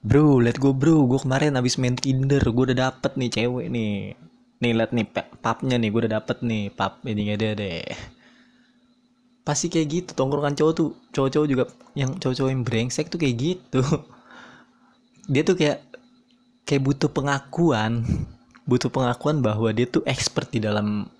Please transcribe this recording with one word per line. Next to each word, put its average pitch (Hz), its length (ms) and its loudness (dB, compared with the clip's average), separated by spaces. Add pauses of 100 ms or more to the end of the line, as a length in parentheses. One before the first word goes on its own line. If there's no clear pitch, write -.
"Bro, 139 400 6
liat 117 160 2
gue 135 160 4
bro, 147 320 4
gue 127 160 2
kemarin 139 320 0
abis 123 240 0
main 127 160 0
Tinder, 135 480 0
gue 123 220 2 (100)
udah 123 40 0 (120)
dapet - 240 -6
nih 123 160 -4
cewek 120 400 -4
nih. 104 480 -4 (440)
Nih 120 120 0
liat 113 200 0
nih 113 120 0
pe-, - 260 -8 (100)
papnya 123 360 -2
nih, 110 160 0
gue 113 140 2
udah 107 140 -2
dapet - 200 -6
nih, 110 320 -4
pap - 320 -6
ini 104 320 -2
dia 107 160 -2
deh." 95 320 -8 (1600)
Pasti 147 240 -4
kayak 160 200 0
gitu, 175 280 -6
tongkrongan 143 400 -2
cowok 156 160 4
tuh, 160 160 0 (240)
cowok-cowok 143 360 2
juga, 127 160 4 (280)
yang 135 240 -2
cowok-cowok 131 360 0
yang 131 120 -2
brengsek 117 440 -2
tuh - 120 -8
kayak 131 160 2
gitu. 143 440 -2 (720)
<laughs> - 800 -16
Dia 135 100 2
tuh 180 160 2
kayak, 147 240 0 (880)
kayak 135 160 2
butuh 139 240 0
pengakuan, 135 960 0 (640)
butuh 123 240 0
pengakuan 135 480 0
bahwa 110 320 0
dia 120 160 0
tuh 427 160 0
expert - 480 -4
di 110 80 -2
dalam 104 480 -2 (100)